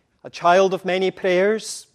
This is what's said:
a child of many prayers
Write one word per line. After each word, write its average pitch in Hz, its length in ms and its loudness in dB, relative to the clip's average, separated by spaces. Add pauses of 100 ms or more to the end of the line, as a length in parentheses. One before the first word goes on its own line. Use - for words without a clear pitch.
(240)
a - 60 -18
child 180 440 2
of 185 120 -6
many 185 260 -2
prayers 196 840 -2